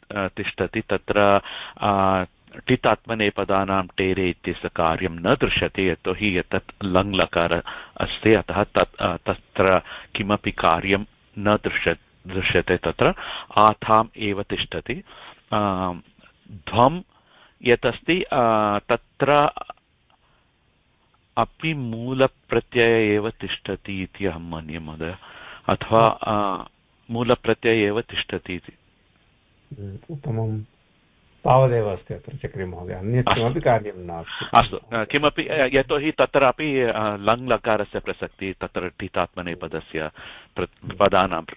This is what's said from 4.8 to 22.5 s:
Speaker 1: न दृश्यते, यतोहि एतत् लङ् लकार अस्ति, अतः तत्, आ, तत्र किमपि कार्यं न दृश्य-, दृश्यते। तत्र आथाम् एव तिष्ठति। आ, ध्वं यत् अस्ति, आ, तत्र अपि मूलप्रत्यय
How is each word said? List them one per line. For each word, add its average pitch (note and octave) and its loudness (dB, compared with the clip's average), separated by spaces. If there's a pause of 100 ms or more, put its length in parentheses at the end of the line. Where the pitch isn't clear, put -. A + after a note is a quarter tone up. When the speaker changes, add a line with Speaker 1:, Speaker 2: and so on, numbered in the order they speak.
Speaker 1:
न E2 -10
दृश्यते, F#2+ 0
यतोहि F2+ -2
एतत् - -4
लङ् F#2+ 0
लकार E2+ 0 (340)
अस्ति, G#2+ 2
अतः F#2+ 0
तत्, - 0
आ, F2 -2
तत्र F#2+ 2 (340)
किमपि G2+ -2
कार्यं F#2+ 0 (320)
न G#2 2
दृश्य-, - -2 (300)
दृश्यते। F#2 0
तत्र A#2+ 0 (440)
आथाम् A2 4 (100)
एव G2+ -4
तिष्ठति। G#2 -6 (500)
आ, F#2+ 0 (580)
ध्वं B2 2 (600)
यत् B2 4
अस्ति, D#3+ 0
आ, G#2+ 2
तत्र C#3+ 2 (1900)
अपि D#3+ -2
मूलप्रत्यय A#2 0